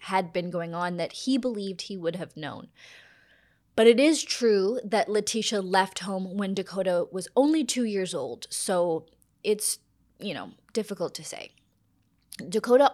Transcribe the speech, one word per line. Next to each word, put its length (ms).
had 320
been 160
going 260
on, 220
that 160
he 240
believed 460
he 120
would 220
have 180
known. 320
But 100
it 140
is 200
true 640
that 240
Letitia 540
left 380
home 360
when 180
Dakota 560
was 280
only 260
two 220
years 280
old, 360
so 560
it's, 340
you 140
know, 180
difficult 420
to 80
say. 280
Dakota 440